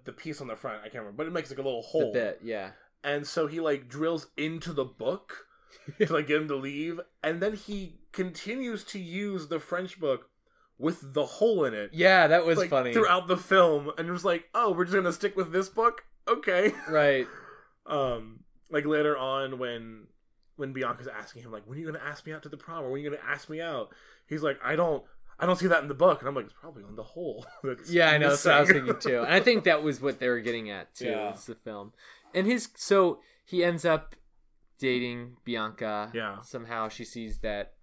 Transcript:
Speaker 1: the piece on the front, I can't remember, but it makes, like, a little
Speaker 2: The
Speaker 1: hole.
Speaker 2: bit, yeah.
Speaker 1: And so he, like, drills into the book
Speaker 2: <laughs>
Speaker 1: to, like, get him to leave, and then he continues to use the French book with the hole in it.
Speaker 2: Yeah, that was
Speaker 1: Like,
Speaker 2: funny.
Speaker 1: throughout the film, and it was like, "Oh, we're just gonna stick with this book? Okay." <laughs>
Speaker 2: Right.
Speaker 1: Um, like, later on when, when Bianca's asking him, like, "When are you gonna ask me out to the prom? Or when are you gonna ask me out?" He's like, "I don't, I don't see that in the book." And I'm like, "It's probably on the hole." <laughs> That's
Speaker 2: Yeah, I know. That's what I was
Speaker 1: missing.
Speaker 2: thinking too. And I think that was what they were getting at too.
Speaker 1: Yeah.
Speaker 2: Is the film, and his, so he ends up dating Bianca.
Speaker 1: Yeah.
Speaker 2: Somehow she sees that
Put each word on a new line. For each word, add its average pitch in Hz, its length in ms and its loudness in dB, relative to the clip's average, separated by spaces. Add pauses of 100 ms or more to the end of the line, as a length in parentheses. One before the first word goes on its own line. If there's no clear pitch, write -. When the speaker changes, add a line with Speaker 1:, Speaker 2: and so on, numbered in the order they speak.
Speaker 1:
the 127 80 -12
piece 151 280 -12
on 135 60 -12
the 113 80 -10
front, 107 240 -10
I 104 100 -18
can't 107 140 -16
remember, 104 140 -14
but 156 100 -6
it 165 60 -8
makes, 165 160 -6
like, 135 100 -10
a - 20 -6
little 131 200 -4
Speaker 2:
The - 60 -14
Speaker 1:
hole. 139 260 2
Speaker 2:
bit, 113 280 0
yeah. 104 300 -6 (320)
Speaker 1:
And 143 240 -2
so 160 200 0
he, 160 140 -6
like, 143 280 0
drills 156 380 -2 (100)
into 160 360 -4
the 139 120 0
book - 600 -8 (240)
Speaker 2:
<laughs> - 280 -18
Speaker 1:
to, 160 120 2
like, 151 160 0
get 147 140 4
him 156 60 -6
to 147 80 -2
leave, 143 440 -6 (220)
and 165 200 -2
then 208 140 0
he 202 440 -10 (140)
continues 214 720 -6
to - 140 -10
use 185 500 -6
the 160 100 -2
French 180 400 -6
book 139 300 -2 (480)
with 139 360 -4
the 147 120 2
hole 208 400 2
in 120 80 0
it. 104 200 -6
Speaker 2:
Yeah, 175 340 8
that 165 180 6
was 165 120 4
Speaker 1:
Like, 180 120 2
Speaker 2:
funny. 127 240 2
Speaker 1:
throughout 185 340 4
the 185 100 2
film, 165 600 6
and 165 100 -4
it 175 60 -4
was 175 100 -4
like, 170 300 0
"Oh, 214 180 2
we're 180 140 0
just 180 100 0
gonna 185 160 2
stick 196 240 -4
with 180 160 -2
this 185 160 0
book? 226 380 0 (200)
Okay." 202 540 2
<laughs> - 100 -16
Speaker 2:
Right. 143 380 4 (580)
Speaker 1:
Um, 120 580 -4 (260)
like, 151 160 0
later 151 320 2
on 131 420 -4
when, 113 480 -10 (480)
when 135 180 -8
Bianca's 123 360 -6
asking 110 340 -14
him, 120 80 -18
like, 104 160 -14
"When 127 100 -12
are 156 40 -10
you 165 100 -10
gonna 156 120 -10
ask 143 220 -12
me 156 60 -12
out 156 120 -14
to 151 60 -18
the 147 80 -14
prom? 165 280 -12
Or 127 60 -6
when 139 100 -6
are - 20 -8
you 147 60 -8
gonna 143 200 -8
ask 143 200 -8
me 156 120 -10
out?" 147 320 -6 (340)
He's 151 140 -6
like, 143 220 0
"I 139 140 0
don't, 165 260 2 (340)
I - 80 -2
don't 180 120 4
see 180 100 2
that 165 140 6
in 143 80 -6
the 143 40 -4
book." 151 280 6
And 127 80 -6
I'm 143 60 -4
like, 120 100 -4
"It's - 80 -20
probably 139 300 -20
on 104 120 -18
the 110 80 -10
hole." 123 420 -8 (100)
<laughs> - 80 -16
That's 131 280 -8
Speaker 2:
Yeah, 165 200 8
I 151 60 8
know. 147 120 6
That's 143 160 4
what 165 80 8
I 143 80 10
was 139 80 4
Speaker 1:
missing. 135 160 -4
Speaker 2:
thinking 117 160 -4
too. 123 180 0
And 120 140 0
I 190 80 4
think 226 240 4
that 156 180 2
was 147 180 -4
what 135 200 -4
they 123 80 0
were 120 100 0
getting 113 300 -6
at 98 260 -12
too. 123 120 -8
Speaker 1:
Yeah. 107 260 -4
Speaker 2:
Is 98 120 -18
the 117 100 -14
film, 104 360 -14 (420)
and 190 140 0
his, 240 300 0
so 190 420 4 (240)
he 175 220 0
ends 170 180 0
up 160 320 0 (600)
dating 123 640 -2
Bianca. 110 720 -4
Speaker 1:
Yeah. 107 280 -8
Speaker 2:
Somehow 117 480 -8
she 120 140 -14
sees 113 360 -8
that 104 440 -6